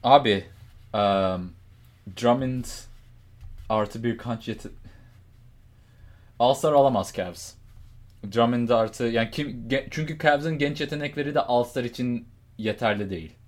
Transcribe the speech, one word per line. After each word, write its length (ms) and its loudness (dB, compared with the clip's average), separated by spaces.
Abi, 400 6
eee, 420 2
Drummond 440 0
artı 360 -2
birkaç 440 -4
yete-, 200 -10
All-Star 340 4
alamaz 440 4
Cavs. 360 -8
Drummond 340 2
artı, 360 2
yani 260 0
kim, 380 -8
ge-, 220 -2
çünkü 280 -6
Cavs'ın 400 2
genç 220 -2
yetenekleri 540 -6
de 60 2
All-Star 440 0
için 440 -6
yeterli 520 -2
değil. 220 -8